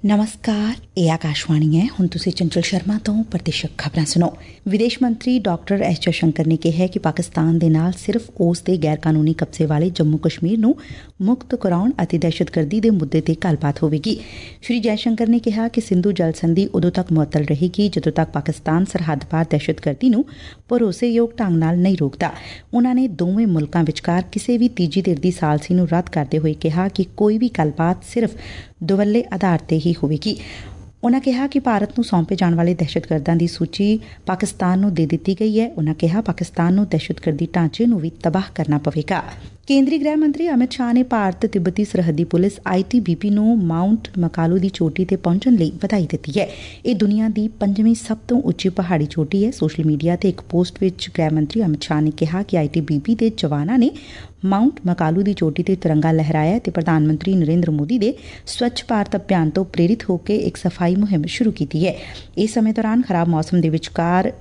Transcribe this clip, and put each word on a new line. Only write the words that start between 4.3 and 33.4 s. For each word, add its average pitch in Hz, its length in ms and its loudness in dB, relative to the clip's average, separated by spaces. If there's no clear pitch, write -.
ਵਿਦੇਸ਼ 214 340 2
ਮੰਤਰੀ 247 360 0
ਡਾਕਟਰ 196 440 -2
ਐਸ - 180 0
ਜਯਸ਼ੰਕਰ 165 460 0
ਨੇ 160 100 2
ਕਿਹਾ 160 200 0
ਹੈ 180 100 2
ਕਿ 180 120 -4
ਪਾਕਿਸਤਾਨ 165 600 0
ਦੇ 165 100 2
ਨਾਲ 160 300 2
ਸਿਰਫ 226 320 -4
ਉਸ 170 220 0
ਦੇ 185 140 0
ਗੈਰ 151 200 0
ਕਾਨੂੰਨੀ 156 360 2
ਕਬਜ਼ੇ 156 340 -2
ਵਾਲੇ 156 240 0
ਜੰਮੂ 156 280 2
ਕਸ਼ਮੀਰ 165 400 -2
ਨੂੰ 226 160 4
ਮੁਕਤ 247 320 0
ਕਰਾਉਣ 202 380 0
ਅਤੇ 170 160 0
ਦਹਿਸ਼ਤਗਰਦੀ 165 600 0
ਦੇ 226 100 4
ਮੁੱਦੇ 160 300 2
ਤੇ 160 240 0
ਗੱਲਬਾਤ 151 380 0
ਹੋਵੇਗੀ। 156 360 0
ਸ਼੍ਰੀ 240 180 -2
ਜਯਸ਼ੰਕਰ 226 480 0
ਨੇ 233 100 4
ਕਿਹਾ 226 300 0
ਕਿ 233 120 -2
ਸਿੰਧੂ 190 320 2
ਜਲ 165 200 0
ਸੰਧੀ 165 340 2
ਉਦੋਂ 175 240 0
ਤੱਕ 180 220 -2
ਮੁਅੱਤਲ 156 320 2
ਰਹੇਗੀ, 175 440 0
ਜਦੋਂ 160 240 -2
ਤੱਕ 160 180 0
ਪਾਕਿਸਤਾਨ 156 540 -2
ਸਰਹੱਦ 160 460 -4
ਪਾਰ 160 200 0
ਦਹਿਸ਼ਤਗਰਦੀ 151 580 0
ਨੂੰ 247 160 4
ਭਰੋਸੇਯੋਗ 233 640 2
ਢੰਗ 180 180 2
ਨਾਲ 160 200 2
ਨਹੀਂ 185 220 4
ਰੋਕਦਾ। 151 320 -2
ਉਨ੍ਹਾਂ 240 200 2
ਨੇ 254 120 2
ਦੋਵੇਂ 196 240 2
ਮੁਲਕਾਂ 165 380 2
ਵਿਚਕਾਰ 170 380 -2
ਕਿਸੇ 240 260 -2
ਵੀ 240 100 4
ਤੀਜੀ 185 340 0
ਧਿਰ 170 160 0
ਦੀ 175 120 0
ਸਾਲਸੀ 151 440 0
ਨੂੰ 180 180 4
ਰੱਦ 175 160 0
ਕਰਦੇ 151 300 -2
ਹੋਏ 156 160 0
ਕਿਹਾ 165 340 -2
ਕਿ 190 180 -2
ਕੋਈ 214 220 2
ਵੀ 233 200 0
ਗੱਲਬਾਤ 165 460 0
ਸਿਰਫ - 320 -2
ਦੁਵੱਲੇ 208 480 2
ਆਧਾਰ 185 260 2
ਤੇ 160 200 0
ਹੀ 165 240 2
ਹੋਵੇਗੀ। 147 340 -2
ਉਨ੍ਹਾਂ 247 160 4
ਕਿਹਾ 262 260 0
ਕਿ 277 140 0
ਭਾਰਤ 208 280 0
ਨੂੰ 233 160 -2
ਸੌਂਪੇ 180 320 0
ਜਾਣ 170 180 2
ਵਾਲੇ 170 200 2
ਦਹਿਸ਼ਤਗਰਦਾਂ 165 600 -2
ਦੀ 170 100 2